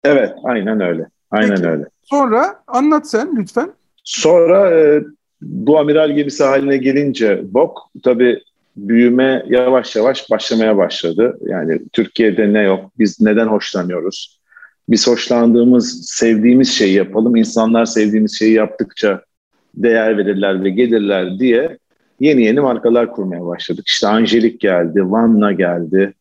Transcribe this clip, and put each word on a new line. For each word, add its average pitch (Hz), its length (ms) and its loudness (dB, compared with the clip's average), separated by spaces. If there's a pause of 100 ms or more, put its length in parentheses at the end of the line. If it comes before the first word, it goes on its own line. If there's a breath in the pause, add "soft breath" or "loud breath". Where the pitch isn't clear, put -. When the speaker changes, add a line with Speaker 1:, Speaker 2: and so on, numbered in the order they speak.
Speaker 1:
Evet, 135 280 2 (120)
aynen 110 360 -2
öyle. 85 260 -4 (240)
Aynen 104 240 0
Speaker 2:
Peki. 87 140 -2
Speaker 1:
öyle. 76 160 -4 (180)
Speaker 2:
Sonra 277 640 -2
anlat 294 440 -2
sen 277 260 -4
lütfen. 233 340 -6 (340)
Speaker 1:
Sonra, 175 680 4
e, 151 320 4 (400)
bu 147 360 0
amiral 151 320 2
gemisi 143 340 -2
haline 139 320 2
gelince 131 680 -2 (100)
Vogue 156 280 0 (200)
tabii 123 400 2 (340)
büyüme 120 720 2
yavaş 127 480 0
yavaş 127 340 -2
başlamaya 110 460 0
başladı. 90 680 -2
Yani 80 340 -4 (120)
Türkiye'de 107 600 0
ne 107 100 2
yok, 95 360 -2
biz 104 220 0
neden 107 260 2
hoşlanıyoruz? 90 960 -6 (480 soft breath)
Biz 117 200 2
hoşlandığımız, 120 960 2
sevdiğimiz 120 680 2
şeyi 95 220 0
yapalım. 107 420 0
İnsanlar 113 480 0
sevdiğimiz 107 540 -2
şeyi 110 140 2
yaptıkça 107 680 -2 (540)
değer 113 440 0
verirler 98 460 -2
ve 98 60 0
gelirler 101 680 -2
diye 127 400 0 (420)
yeni 139 240 2
yeni 117 160 2
markalar 120 520 0
kurmaya 90 340 -8
başladık. 87 400 -10
İşte - 220 -2
Angelik 113 520 0
geldi, 90 500 0
Vanna 107 420 2
geldi. 87 680 -2